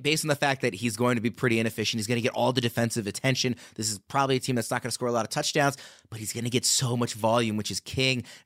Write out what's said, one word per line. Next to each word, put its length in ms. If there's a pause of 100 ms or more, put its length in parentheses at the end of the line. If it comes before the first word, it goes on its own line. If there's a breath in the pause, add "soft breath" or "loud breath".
based 240
on 20
the 80
fact 240
that 140
he's 200
going 200
to 80
be 80
pretty 280
inefficient, 420
he's 60
gonna 140
get 140
all 180
the 80
defensive 460
attention. 500 (200 loud breath)
This 140
is 80
probably 380
a 40
team 160
that's 140
not 120
gonna 100
score 160
a 40
lot 120
of 60
touchdowns, 480 (320 loud breath)
but 80
he's 160
gonna 160
get 160
so 320
much 160
volume, 420
which 140
is 100
king 440 (220 loud breath)